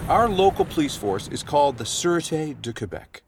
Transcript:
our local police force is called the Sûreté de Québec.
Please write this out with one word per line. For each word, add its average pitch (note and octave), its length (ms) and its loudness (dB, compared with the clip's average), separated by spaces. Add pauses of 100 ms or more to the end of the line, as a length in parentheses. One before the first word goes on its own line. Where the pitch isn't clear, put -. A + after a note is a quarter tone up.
our G#3 200 4
local F#3+ 360 4
police - 320 -2
force G2+ 320 -2
is - 160 -8
called C#3+ 340 2
the A#2 60 -8
Sûreté D#3 760 -2
de A#2 120 -6
Québec. - 560 -10